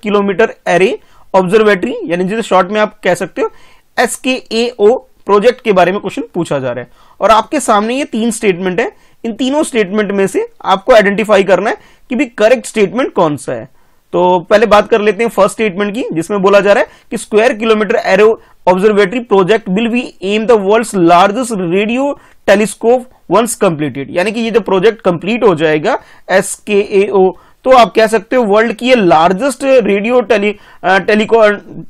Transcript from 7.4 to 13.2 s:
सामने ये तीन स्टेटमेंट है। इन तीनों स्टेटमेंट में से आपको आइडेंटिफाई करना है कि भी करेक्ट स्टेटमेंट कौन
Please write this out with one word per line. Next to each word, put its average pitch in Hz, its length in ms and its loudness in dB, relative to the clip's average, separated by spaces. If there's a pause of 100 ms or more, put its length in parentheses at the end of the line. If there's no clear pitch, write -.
सामने 220 360 -2
ये 285 80 -4
तीन 233 280 -4
स्टेटमेंट 185 480 -4
है। 339 120 -4 (340)
इन 226 80 -6
तीनों 277 300 -2
स्टेटमेंट 214 480 -2
में 196 160 0
से 440 220 -4 (160)
आपको 196 280 0
आइडेंटिफाई 202 500 2
करना 190 260 0
है 415 80 -6 (320)
कि 254 60 -4
भी 269 100 -2
करेक्ट 226 400 0
स्टेटमेंट 220 480 -2
कौन 156 240 -2